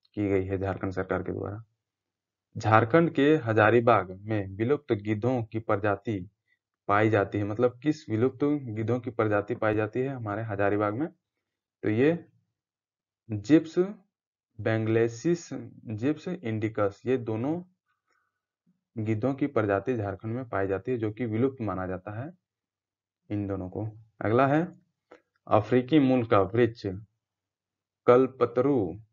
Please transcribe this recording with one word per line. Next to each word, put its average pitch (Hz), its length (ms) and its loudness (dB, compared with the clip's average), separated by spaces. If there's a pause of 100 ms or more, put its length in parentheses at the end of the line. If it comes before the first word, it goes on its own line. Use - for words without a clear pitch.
(140)
की 101 140 -2
गई 95 160 2
है 95 140 -4
झारखंड 95 340 -4
सरकार 92 300 -4
के 92 100 -6
द्वारा। 98 320 -8 (920)
झारखंड 113 560 4
के 147 220 6
हजारीबाग 110 720 4
में 101 380 -6
विलुप्त 120 440 -2
गिद्धों 110 520 -2
की 110 140 -8
प्रजाति 101 720 -2 (580)
पाई 107 220 4
जाती 104 280 2
है, 104 60 -2
मतलब 113 380 -2
किस 151 260 -4
विलुप्त 117 360 0 (180)
गिद्धों 113 380 -4
की 123 100 -10
प्रजाति 107 440 0
पाई 107 200 0
जाती 110 260 -2
है 135 80 -2
हमारे 113 340 -6
हजारीबाग 104 520 0
में? 151 140 -4 (760)
तो 107 60 -2
ये 139 360 2 (1080)
जिप्स 147 480 2 (800)
बेंगलेसिस, 113 920 0 (340)
जिप्स 123 420 -6
इंडिकस, 110 800 -4
ये 131 100 0
दोनों 123 460 -4 (1400)
गिद्धों 113 360 -2
की 143 120 -2
प्रजाति 107 500 0
झारखंड 107 380 -6
में 127 140 -8
पाई 98 180 -2
जाती 98 260 -4
है, 123 60 -2
जो 107 140 -4
कि 123 140 -6
विलुप्त 120 340 -2
माना 92 260 -4
जाता 104 380 -8
है 175 80 -14 (960)
इन 101 160 -4
दोनों 92 240 -6
को। 107 180 -6 (320)
अगला 120 260 4
है, 156 340 0 (680)
अफ्रीकी 123 500 2
मूल 127 280 2
का 107 140 4
वृक्ष 110 460 0 (1200)
कल्पतरु 120 880 4 (180)